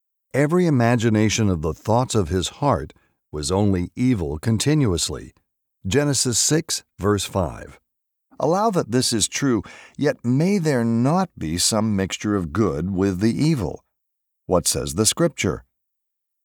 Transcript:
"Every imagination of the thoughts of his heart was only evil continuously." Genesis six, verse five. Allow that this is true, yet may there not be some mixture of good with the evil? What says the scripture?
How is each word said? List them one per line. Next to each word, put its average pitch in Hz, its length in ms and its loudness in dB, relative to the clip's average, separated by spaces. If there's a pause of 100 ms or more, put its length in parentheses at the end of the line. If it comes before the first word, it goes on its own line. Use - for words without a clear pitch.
(320)
"Every 151 340 2
imagination 113 840 2
of 85 120 0
the 80 120 -2
thoughts 117 400 -2
of 98 140 0
his 87 200 -2 (120)
heart 104 340 -2 (360)
was 76 220 -6
only 95 420 0
evil 98 440 0
continuously." 110 960 -2 (520)
Genesis 127 520 0
six, - 460 -2 (140)
verse 101 280 0
five. 67 520 -6 (640)
Allow 185 300 0
that 170 200 -2
this 123 220 0
is 107 160 0
true, 120 340 -2 (360)
yet 139 260 -2
may 151 320 2
there 151 280 0
not 127 520 0
be 82 220 -4
some 107 360 0
mixture 98 400 -2
of 87 180 -2
good 85 380 0
with 95 300 0
the 110 140 2
evil? 143 500 -2 (640)
What 87 200 6
says 69 280 -2
the 104 100 2
scripture? 104 600 0 (800)